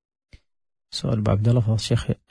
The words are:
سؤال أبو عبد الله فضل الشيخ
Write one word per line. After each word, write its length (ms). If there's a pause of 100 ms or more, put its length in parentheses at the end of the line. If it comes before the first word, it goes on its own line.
(920)
سؤال 280
أبو 120
عبد 180
الله 120
فضل 140
الشيخ 360 (200)